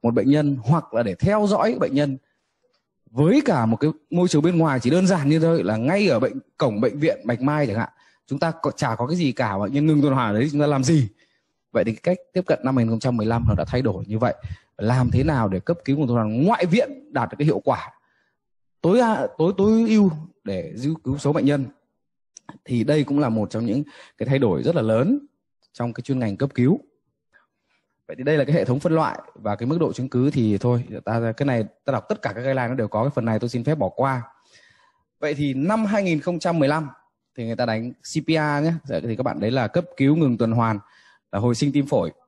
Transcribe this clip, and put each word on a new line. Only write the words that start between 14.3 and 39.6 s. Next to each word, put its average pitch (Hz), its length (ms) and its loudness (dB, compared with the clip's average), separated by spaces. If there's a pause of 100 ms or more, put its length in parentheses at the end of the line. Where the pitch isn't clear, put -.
Làm 123 340 0
thế 131 120 2
nào 135 240 0
để 92 120 -2
cấp 170 260 -4
cứu 139 120 0
ngừng 151 100 0
tuần 120 100 0
hoàn 113 260 0
ngoại 185 220 2
viện - 480 -2
đạt 123 160 -2
được - 100 -14
cái 147 60 0
hiệu 139 140 2
quả - 320 -2 (880)
tối 185 160 4
đa, 202 300 2 (100)
tối, 170 200 2
tối 220 320 4
ưu 208 220 6 (320)
để 92 300 -6 (100)
cứu, 156 200 -2
cứu 135 140 -2
sống 147 160 0
bệnh 135 120 0
nhân? 139 200 2 (1000)
Thì 120 180 0
đây 147 200 2
cũng 143 160 0
là 139 100 0
một 110 200 -2
trong 110 160 -6
những 120 180 -2 (340)
cái 113 100 -6
thay 139 120 2
đổi 90 240 0
rất 170 120 0
là 143 60 0
lớn 113 380 2 (540)
trong 117 200 -6
cái - 80 -12
chuyên 131 180 -4
ngành 104 180 -4
cấp 139 180 -2
cứu. 139 240 4 (1300)
Vậy 82 100 -14
thì 127 60 -10
đây 151 140 2
là 135 80 2
cái 147 100 2
hệ 98 100 2
thống 127 140 0
phân 160 140 0
loại 156 260 0 (160)
và 104 200 -4
cái 113 120 -6
mức 160 120 0
độ 151 140 0
chứng 127 160 -6
cứ 131 220 0
thì 110 260 2
thôi, 120 280 0 (200)
ta, 113 320 -2
cái 143 80 -2
này 123 180 0 (220)
ta 139 60 -2
đọc 117 180 -4
tất - 120 -4
cả - 120 -6
các 120 80 -10
guideline 131 260 -2
nó 120 60 -4
đều 117 140 -2
có, 110 160 0
cái 143 120 0
phần 117 100 -2
này 110 140 0
tôi 120 100 -4
xin 120 140 -4
phép 147 120 0
bỏ 139 140 -2
qua. 131 320 -2 (960)
Vậy 151 140 -4
thì 139 200 -2
năm 202 320 0
hai 202 180 0
nghìn 165 160 0
không 175 200 -4
trăm 170 200 0
mười 139 80 4
lăm 151 220 -2 (460)
thì 120 100 -8
người 113 100 -4
ta 123 100 -2
đánh 113 260 -4
C - 220 -18 (120)
P - 20 -6
R 151 360 0
nhé. 165 100 0 (100)
Dạ, 98 200 -4
thì 113 120 -4
các - 80 -4
bạn - 160 -4
đấy 110 120 -2
là 127 160 0